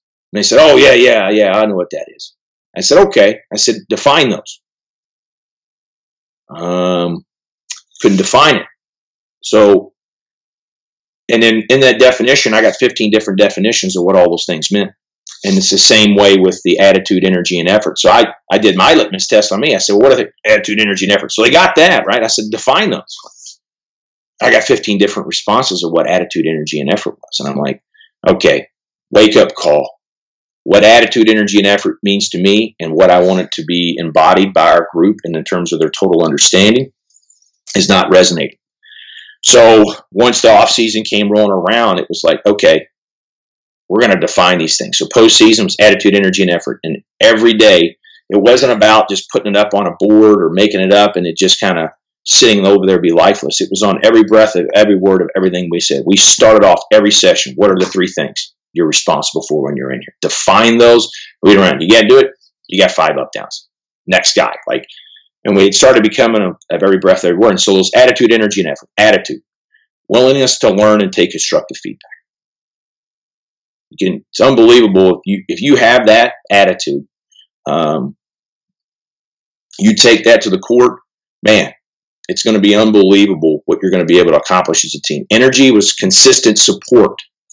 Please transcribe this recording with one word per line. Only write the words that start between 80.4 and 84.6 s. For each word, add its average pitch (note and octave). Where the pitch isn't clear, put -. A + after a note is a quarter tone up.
to G#2+
the F#2+
court, B2
man, G#2
it's F2+
gonna A2
be G2+
unbelievable G2
what E2
you're F#2
gonna F2+
be E2+
able F2
to D2+
accomplish -